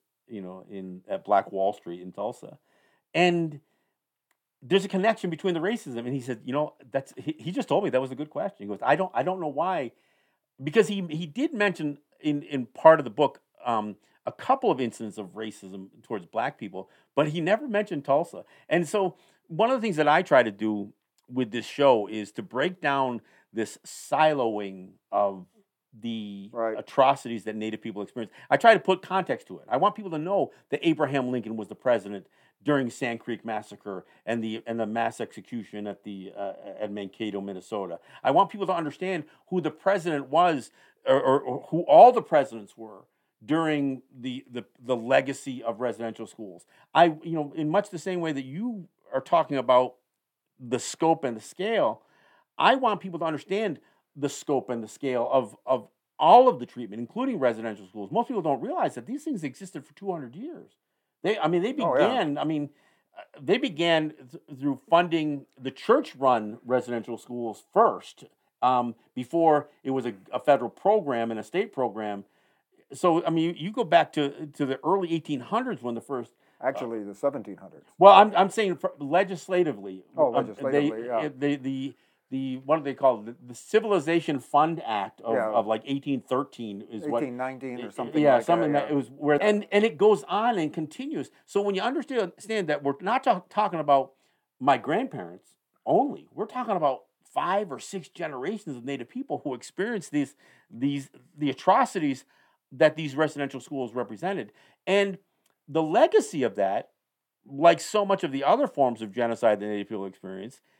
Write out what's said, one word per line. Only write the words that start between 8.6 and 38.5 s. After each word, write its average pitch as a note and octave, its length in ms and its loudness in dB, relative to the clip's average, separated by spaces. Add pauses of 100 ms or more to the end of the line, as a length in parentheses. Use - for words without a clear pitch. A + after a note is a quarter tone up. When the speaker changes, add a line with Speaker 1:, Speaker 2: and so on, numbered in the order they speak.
Speaker 1:
He - 20 -10
goes, G2+ 140 -8
"I C3 140 4
don't, F#3 180 -2
I B2+ 100 0
don't F#3 160 -4
know E3 80 -6
why." D3+ 440 -4 (720)
Because E3 240 4
he, G3 220 -4
he D#3+ 180 -6
did C#4 260 -4
mention F3+ 460 -2 (200)
in, D3 220 -2
in C3+ 240 -6
part D#3+ 340 6
of C#3+ 40 -4
the A#2 80 -8
book, C#3 300 0 (220)
um, G#2+ 320 -2 (300)
a - 60 -8
couple C4 400 0
of C3+ 100 -2
incidents A2 380 -6
of G2+ 160 -10
racism G2 540 -12 (120)
towards G2+ 240 -8
black A#2 320 -6
people, F#2+ 320 -12 (260)
but D3+ 140 4
he D#3+ 100 -4
never G#3 280 0
mentioned G3+ 360 -4
Tulsa. C#3+ 400 -2 (240)
And E3 220 0
so F#3+ 260 0 (320)
one G3+ 220 0
of C4 100 2
the - 20 -8
things G#3 160 -2
that D3+ 100 2
I D3+ 160 6
try C3+ 180 6
to G#2+ 100 2
do G#2 400 -4 (380)
with B2 220 -4
this A#2 140 -6
show B2 420 4
is G#2+ 260 -8
to - 80 -10
break C#3 400 -4
down C3+ 400 -2 (320)
this G#2+ 320 -4
siloing G#2+ 1080 -2 (180)
of G2+ 340 0 (540)
the G#2 520 -10
Speaker 2:
Right. A2+ 260 -4
Speaker 1:
atrocities C3 680 -4
that G#2+ 100 -8
Native G#2+ 260 -8
people G#2 200 -10
experience. G#2+ 320 -12 (160)
I C#3 80 4
try A3+ 160 8
to G3 60 4
put F#3 220 0
context F3+ 460 -4
to F2 120 -16
it. C#2 100 -20
I B2 80 0
want F#3+ 180 0
people G3 160 -12
to D#3+ 80 -6
know F3+ 320 -2 (180)
that - 140 -4
Abraham C#3+ 480 0
Lincoln A2+ 240 -6
was G#2+ 140 -8
the G#2+ 60 -14
president G2+ 520 -2 (360)
during C#3 260 0
Sand A#2 300 -6
Creek - 260 -8
Massacre G#2 600 -10 (200)
and A#2 180 -4
the, A2 240 -8
and A#2 120 -4
the A2 60 -2
mass A2+ 360 -4
execution G#2+ 640 -10
at G2+ 160 -10
the, F#2+ 340 -14
uh, G2+ 160 -8 (260)
at G#2 120 -6
Mankato, G2+ 480 -8
Minnesota. F#2+ 600 -8 (240)
I C3+ 80 2
want F#3 180 4
people G3+ 180 -8